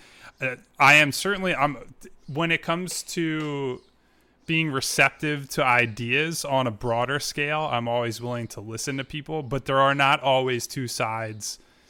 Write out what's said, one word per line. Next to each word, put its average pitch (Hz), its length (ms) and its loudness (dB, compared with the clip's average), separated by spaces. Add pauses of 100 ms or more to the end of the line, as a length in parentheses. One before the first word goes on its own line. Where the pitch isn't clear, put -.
(440)
uh, 127 120 -4 (220)
I 143 160 10
am 151 180 6
certainly, 190 420 -2
I'm, 135 220 0 (560)
when 165 200 0
it - 100 0
comes 170 400 -4
to 151 800 -4 (640)
being 160 240 0
receptive 139 800 0
to 151 160 0
ideas 120 800 0
on 135 240 0
a - 20 -2
broader 120 480 -2
scale, 151 520 -4
I'm 120 180 -2
always 117 320 -2
willing 120 280 -6
to - 120 -16
listen 113 380 -8
to 135 60 -6
people, 156 380 -8
but 127 220 -6
there 135 140 2
are 139 160 6
not 139 260 4
always 127 480 2
two 131 180 -6
sides 110 720 -6 (320)